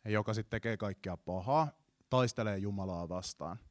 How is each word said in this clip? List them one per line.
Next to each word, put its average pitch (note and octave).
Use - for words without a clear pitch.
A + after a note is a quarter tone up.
joka G#2+
sit A2
tekee A2+
kaikkea F#2+
pahaa, C3
taistelee A#2
Jumalaa F#2+
vastaan. F2+